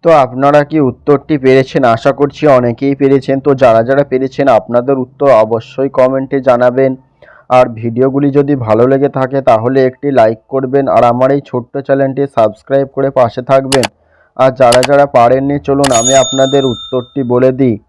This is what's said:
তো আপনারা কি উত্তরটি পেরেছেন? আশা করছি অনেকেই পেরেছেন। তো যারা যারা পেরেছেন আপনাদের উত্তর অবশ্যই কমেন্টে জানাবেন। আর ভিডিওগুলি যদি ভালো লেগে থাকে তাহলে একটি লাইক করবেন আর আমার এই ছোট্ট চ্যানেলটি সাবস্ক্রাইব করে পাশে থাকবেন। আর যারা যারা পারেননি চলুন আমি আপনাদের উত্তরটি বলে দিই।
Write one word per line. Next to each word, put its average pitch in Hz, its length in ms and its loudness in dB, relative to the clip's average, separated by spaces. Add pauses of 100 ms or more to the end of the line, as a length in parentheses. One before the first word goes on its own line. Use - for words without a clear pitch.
তো 170 60 2 (140)
আপনারা 139 460 0
কি 156 80 -4 (120)
উত্তরটি 143 460 -2 (100)
পেরেছেন? 135 380 2 (120)
আশা 139 240 -2
করছি 143 240 -4 (160)
অনেকেই 123 420 -2
পেরেছেন। 135 440 0
তো 147 60 2 (100)
যারা 117 260 4
যারা 139 240 0
পেরেছেন 131 360 -4 (120)
আপনাদের 123 440 -2
উত্তর 139 240 -4 (160)
অবশ্যই 117 540 -4
কমেন্টে 135 400 -2 (100)
জানাবেন। 123 440 0 (680)
আর 127 80 4 (140)
ভিডিওগুলি 131 580 -2
যদি 143 160 0 (120)
ভালো 110 260 2
লেগে 135 260 0
থাকে 131 220 -2 (100)
তাহলে 120 300 0 (100)
একটি 135 180 -8 (120)
লাইক 113 200 2 (140)
করবেন 135 320 -2 (100)
আর 117 160 4
আমার 127 240 0
এই 139 140 -4
ছোট্ট 123 240 -8 (140)
চ্যানেলটি 139 360 -2 (120)
সাবস্ক্রাইব 135 600 -2
করে 139 220 -2
পাশে 123 240 0 (100)
থাকবেন। 135 340 0 (520)
আর 131 120 2 (100)
যারা 123 300 4
যারা 143 160 4 (120)
পারেননি 135 400 2 (100)
চলুন 139 220 0 (100)
আমি 123 140 0 (100)
আপনাদের 135 400 -2 (100)
উত্তরটি 127 480 -8 (120)
বলে 131 260 2
দিই। 123 160 0 (120)